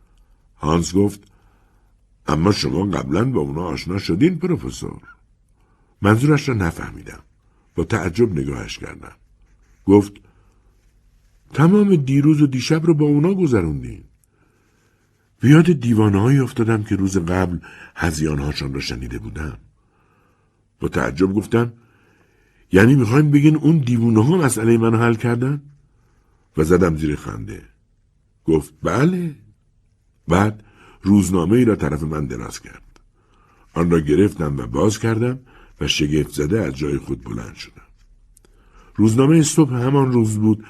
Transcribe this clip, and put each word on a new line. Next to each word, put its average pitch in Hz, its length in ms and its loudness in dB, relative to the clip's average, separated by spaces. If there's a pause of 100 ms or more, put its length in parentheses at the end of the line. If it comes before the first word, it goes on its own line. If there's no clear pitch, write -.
(580)
هانس 80 380 -2
گفت: 101 260 0 (1040)
"اما 80 240 0
شما 78 340 -2
قبلاً 85 460 -4
با 104 100 -2
اونا 71 200 -6
آشنا 87 360 -8
شدین 135 420 0
پروفسور؟" 143 640 -8 (1000)
منظورش 135 480 2
را 123 60 -2
نفهمیدم. - 640 -6 (560)
با 85 80 -4
تعجب 92 560 -2
نگاهش 67 380 -8
کردم. - 380 -18 (680)
گفت: 101 280 4 (1400)
"تمام 196 420 4
دیروز 143 460 2
و 147 60 4
دیشب 156 380 -2
رو 170 80 4
با 151 120 2
اونا 147 280 2
گذروندین." 82 680 -2 (1400)
به 117 100 2
یاد 165 220 6
دیوانه‌هایی 117 680 2
افتادم 113 440 -2
که 104 120 -2
روز 95 220 -2
قبل 87 400 -2 (380)
هذیان‌هاشان 73 800 -4
را 67 60 -8
شنیده 60 400 -10
بودم. 57 380 -12 (1200)
با 80 80 -6
تعجب 80 460 -2
گفتم: 113 400 -2 (1000)
"یعنی 110 240 6
می‌خواین 139 360 2
بگین 147 240 4
اون 151 220 2
دیوونه‌ها 120 600 2
مسئله 117 400 2
منو 113 200 2
حل 117 160 2
کردن؟" 123 480 -4 (960)
و 78 60 0
زدم 87 320 2
زیر 76 200 -4
خنده. 82 460 -14 (840)
گفت: 80 280 0 (100)
"بله." 151 520 -2 (920)
بعد 104 360 0 (380)
روزنامه‌ای 95 640 2
را 107 100 2
طرف 76 280 -4
من 78 220 -6
دراز 60 340 -12
کرد. - 400 -20 (760)
آن 85 180 0
را 85 80 4
گرفتم 76 580 0
و 60 100 -8
باز 85 320 -2
کردم 120 400 -2 (420)
و 76 60 -6
شگفت 73 460 -2
زده 76 280 -2
از 67 140 -6
جای 71 220 -4
خود 62 260 -10
بلند 55 320 -12
شدم. - 260 -20 (1120)
روزنامه 131 460 4
صبح 143 320 2
همان 131 380 0
روز 110 260 0
بود 107 320 0